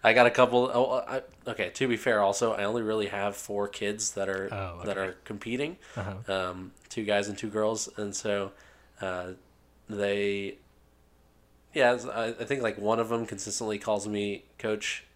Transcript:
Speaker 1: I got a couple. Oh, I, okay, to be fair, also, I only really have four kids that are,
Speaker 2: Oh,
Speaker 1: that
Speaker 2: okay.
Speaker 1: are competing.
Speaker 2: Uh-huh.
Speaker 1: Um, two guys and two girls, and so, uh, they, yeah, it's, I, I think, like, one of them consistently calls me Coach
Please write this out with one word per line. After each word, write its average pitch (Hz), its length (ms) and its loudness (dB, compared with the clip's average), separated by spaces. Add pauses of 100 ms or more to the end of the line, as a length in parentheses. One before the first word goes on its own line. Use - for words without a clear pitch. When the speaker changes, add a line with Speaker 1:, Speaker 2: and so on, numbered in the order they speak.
Speaker 1:
I 113 80 8
got 120 140 10
a 117 40 8
couple. 123 420 4
Oh, 123 360 2
I, 135 140 -4 (280)
okay, 98 200 -4
to 135 180 0
be 117 80 2
fair, 110 260 2
also, 101 300 4
I 101 100 -2
only 110 200 0
really 107 260 0
have 101 260 -2
four 101 320 -2
kids 104 460 -4
that 98 160 -2
are, 95 260 -2
Speaker 2:
Oh, 90 300 -6
Speaker 1:
that 101 120 -2
Speaker 2:
okay. 95 120 -2
Speaker 1:
are 92 40 -8 (120)
competing. 123 540 -4 (180)
Speaker 2:
Uh-huh. 98 360 -6
Speaker 1:
Um, 92 400 -4 (160)
two 117 140 -6
guys 101 260 2
and 101 80 -6
two 110 140 -6
girls, 107 460 0
and 101 180 -6
so, 101 380 -2 (480)
uh, 92 320 -6 (560)
they, 101 720 0 (1160)
yeah, 127 200 6
it's, 117 100 -4
I, 113 240 -4
I 117 160 -6
think, 135 180 -2
like, 104 160 0
one 110 220 2
of 113 80 0
them 117 180 0
consistently 104 540 -6
calls 104 260 -2
me 101 380 -4 (140)
Coach - 440 -4 (140)